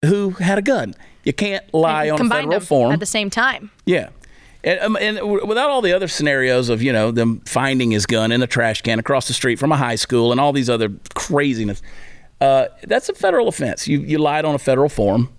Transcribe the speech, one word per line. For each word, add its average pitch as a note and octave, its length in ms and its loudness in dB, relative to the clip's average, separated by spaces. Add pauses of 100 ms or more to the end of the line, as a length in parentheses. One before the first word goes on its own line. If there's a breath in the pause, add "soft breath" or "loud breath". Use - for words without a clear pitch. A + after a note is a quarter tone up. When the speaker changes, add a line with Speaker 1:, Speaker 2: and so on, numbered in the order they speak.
Speaker 1:
who G3 280 2
had F#3 260 0
a G#3 40 0
gun. G3 340 -2 (280 soft breath)
You C#3 80 -2
can't G3 320 -4 (100)
lie D#3+ 300 2
Speaker 2:
And D3+ 80 0
Speaker 1:
on D3+ 40 0
a - 20 0
Speaker 2:
combined A#3 260 0
Speaker 1:
federal E3 160 0
Speaker 2:
them F#3+ 80 -12
Speaker 1:
form. B2+ 240 2
Speaker 2:
at D#3+ 80 0
the G3+ 60 -8
same G#3 240 -2
time. A#3 420 -2 (140)
Speaker 1:
Yeah. F3 240 0 (560 soft breath)
And, F3 160 0
um, G#3+ 180 0
and G#3+ 180 -2
w-, G3+ 280 -2
without A#3 240 0
all C4+ 120 0
the F#3 120 2
other F#3 160 0
scenarios C3 580 2
of, A2+ 140 0
you C3+ 100 2
know, A2 200 2
them A2+ 340 0
finding B2+ 460 0
his G#2 140 2
gun A2+ 280 0
in B2 80 2
a B2 60 0
trash A2+ 340 0
can A2+ 180 0
across C3 300 0
the B2 40 -4
street A#2+ 260 0
from C#3+ 120 2
a D3+ 60 2
high B2 180 -2
school A#2 380 2
and B2+ 80 2
all C#3+ 100 4
these C3+ 180 0
other A2+ 200 0 (240)
craziness, B2+ 680 -2 (600 loud breath)
uh, C3+ 240 4 (180)
that's - 240 -2
a G4 60 -4
federal C4 340 2
offense. C#3+ 400 -4
You, C#3+ 140 0
you D3+ 160 -2
lied D3+ 260 0
on D3+ 120 0
a C3+ 40 0
federal C3+ 300 2
form A2 500 2